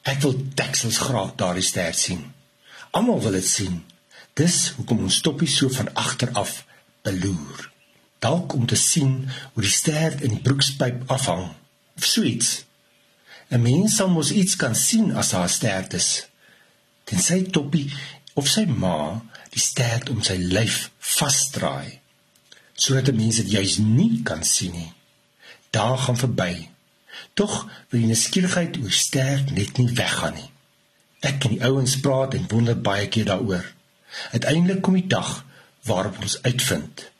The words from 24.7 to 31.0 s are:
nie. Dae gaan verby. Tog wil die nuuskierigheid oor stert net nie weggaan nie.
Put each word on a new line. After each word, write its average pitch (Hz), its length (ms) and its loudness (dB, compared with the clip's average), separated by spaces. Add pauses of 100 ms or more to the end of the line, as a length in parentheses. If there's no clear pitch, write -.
nie. 82 200 -10 (760)
Dae 113 280 0
gaan 123 200 0
verby. 92 520 -2 (640)
Tog 208 200 0 (360)
wil 120 100 0
die 113 120 4
nuuskierigheid 180 680 0
oor 107 140 -4
stert 139 600 0
net 98 260 -2
nie 120 180 4
weggaan - 400 -2
nie. - 160 -16 (680)